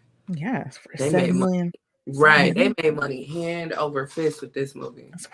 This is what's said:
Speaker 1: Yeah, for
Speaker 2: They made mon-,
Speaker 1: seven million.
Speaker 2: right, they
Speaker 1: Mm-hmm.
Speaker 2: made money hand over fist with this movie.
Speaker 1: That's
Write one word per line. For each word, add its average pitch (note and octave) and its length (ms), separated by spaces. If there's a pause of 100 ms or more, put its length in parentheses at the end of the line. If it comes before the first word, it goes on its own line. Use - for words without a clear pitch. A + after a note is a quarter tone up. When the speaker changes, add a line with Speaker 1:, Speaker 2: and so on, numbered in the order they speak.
(280)
Speaker 1:
Yeah, E3+ 420
for - 260
Speaker 2:
They C#3+ 140
made - 20
mon-, F3+ 160
Speaker 1:
seven F3+ 120
million. F3+ 320 (340)
Speaker 2:
right, D3 480
they B3+ 160
Speaker 1:
Mm-hmm. E3 160
Speaker 2:
made D3+ 100
money C#3 280
hand E3+ 500
over C#3+ 320
fist D3+ 340
with B2 140
this C3+ 200
movie. - 360
Speaker 1:
That's F3 240